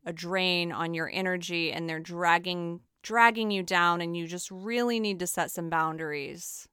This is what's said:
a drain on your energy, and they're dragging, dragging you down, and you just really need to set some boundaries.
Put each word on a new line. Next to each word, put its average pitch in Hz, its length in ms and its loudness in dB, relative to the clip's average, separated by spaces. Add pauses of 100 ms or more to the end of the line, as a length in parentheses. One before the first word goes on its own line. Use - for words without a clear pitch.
a 175 80 -6
drain 175 580 0
on 165 220 -2
your 165 180 -2
energy, 175 640 0
and 165 160 -4
they're 160 100 -4
dragging, 170 800 0 (200)
dragging 226 480 4
you 190 140 0
down, 175 360 4
and 170 160 -2
you 170 120 -4
just 175 240 -8
really 233 480 0
need 208 200 0
to 175 80 -2
set 170 220 -2
some 170 220 -6
boundaries. 160 1000 -4